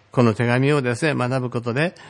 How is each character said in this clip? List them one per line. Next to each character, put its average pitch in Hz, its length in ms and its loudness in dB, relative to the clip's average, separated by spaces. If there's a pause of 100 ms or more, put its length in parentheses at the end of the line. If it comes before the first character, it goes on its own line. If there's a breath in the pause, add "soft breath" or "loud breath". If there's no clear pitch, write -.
(120)
こ 131 100 2
の 117 120 4
手 117 120 0
紙 127 260 2
を 147 100 2
で 120 120 -2
す 117 100 -4
ね、 147 100 0
学 123 280 -2
ぶ 123 80 -6
こ 120 100 -4
と 113 140 -4
で、 160 200 -2 (160 loud breath)